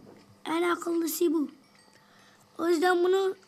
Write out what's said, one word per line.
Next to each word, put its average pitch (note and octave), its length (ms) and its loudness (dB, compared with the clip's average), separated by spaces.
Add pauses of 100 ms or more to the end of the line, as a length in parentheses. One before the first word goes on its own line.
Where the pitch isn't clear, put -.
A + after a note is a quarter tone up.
(460)
En E4+ 240 -2
akıllısı E4+ 640 -2
bu. D4 160 -2 (1080)
O E4 100 -4
yüzden F4 360 2
bunu F#4+ 320 0 (120)